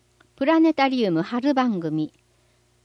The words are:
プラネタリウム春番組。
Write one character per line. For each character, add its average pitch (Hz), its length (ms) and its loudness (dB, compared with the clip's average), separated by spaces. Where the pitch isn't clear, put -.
プ 269 100 -4
ラ 320 140 4
ネ 320 160 4
タ 269 120 2
リ 254 200 0
ウ 180 40 0
ム 160 120 0
春 247 320 -2
番 254 240 0
組。 156 340 -6